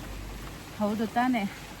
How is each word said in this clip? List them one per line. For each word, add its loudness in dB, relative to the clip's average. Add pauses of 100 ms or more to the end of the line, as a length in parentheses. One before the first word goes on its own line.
(800)
ಹೌದು 2
ತಾನೇ? 4 (280)